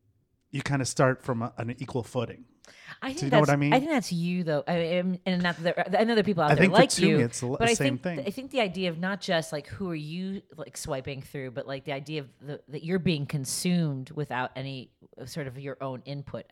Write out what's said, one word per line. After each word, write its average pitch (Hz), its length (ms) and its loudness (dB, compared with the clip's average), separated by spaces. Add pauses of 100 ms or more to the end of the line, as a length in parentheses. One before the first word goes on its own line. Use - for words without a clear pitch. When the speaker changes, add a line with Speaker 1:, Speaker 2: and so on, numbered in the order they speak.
(500)
Speaker 1:
you 139 120 -4
kinda 139 220 0
start 131 380 2
from 117 200 -4
a, 120 160 -6
an 117 200 -6
equal 123 240 -6
footing. - 420 -6 (580)
Speaker 2:
I 254 60 -6
Speaker 1:
Do 262 60 -6
Speaker 2:
think 302 100 -6
Speaker 1:
you 135 60 0
know - 100 8
what 147 60 6
Speaker 2:
that's, 143 80 6
Speaker 1:
I - 20 2
mean? 143 180 2
Speaker 2:
I 262 60 6
think 311 100 -2
that's 254 220 0
you, 175 320 -2
though. 151 220 0
I, 165 80 0
I, 175 520 0
and 180 160 0
not 170 200 0
that 170 280 0
there, 202 100 4
I 220 40 6
know 233 100 2
there 214 60 4
are 190 40 6
people 175 200 2
out 147 80 6
Speaker 1:
I - 20 8
Speaker 2:
there 156 80 6
Speaker 1:
think 185 100 6
Speaker 2:
like 233 180 8
Speaker 1:
to 175 160 2
Speaker 2:
you, 156 120 6
Speaker 1:
me 120 60 4
it's 120 160 -4
the 123 80 -4
l-, 135 100 -2
Speaker 2:
but 233 100 4
I 233 60 6
Speaker 1:
same 135 240 2
Speaker 2:
think, - 40 -12 (180)
Speaker 1:
thing. - 60 -4
Speaker 2:
I 202 40 -4
think 262 220 -10
the 262 80 2
idea 185 280 0
of 160 100 -4
not 185 220 -4
just, 165 320 0
like, 147 140 -6
who 190 240 -6
are 170 40 -2
you, 175 460 -6 (160)
like, 156 200 -14
swiping 135 440 -6
through, 131 300 -10
but, 127 160 -8
like, 135 180 -8
the 147 80 -6
idea 143 300 -6
of 127 60 -12 (120)
the, 139 280 -12
that 143 160 -10
you're 175 160 0
being 147 260 2
consumed 147 880 0
without 127 440 -4
any, 135 340 -10 (300)
uh, 131 60 -12
sort 139 220 -8
of 127 100 -12
your 139 240 -8
own 131 240 -6
input, 139 460 -10